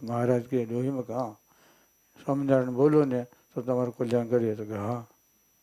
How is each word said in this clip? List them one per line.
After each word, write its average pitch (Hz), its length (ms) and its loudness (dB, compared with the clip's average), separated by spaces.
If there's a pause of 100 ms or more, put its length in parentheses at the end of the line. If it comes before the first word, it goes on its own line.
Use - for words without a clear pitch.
મહારાજ 120 400 0
કે, 123 220 -2
ડોહીમાં 127 420 -4
કે, 113 60 -10
"હા, 117 240 -6 (840)
સ્વામિનારાયણ 135 480 2
બોલો 147 340 6
ને 123 200 -2 (280)
તો - 80 -6
તમારું 123 360 -2
કલ્યાણ 120 300 0
કરીએ." 113 280 2
તો 107 100 -8
કે, 107 100 -8
"હા." 113 320 -4 (560)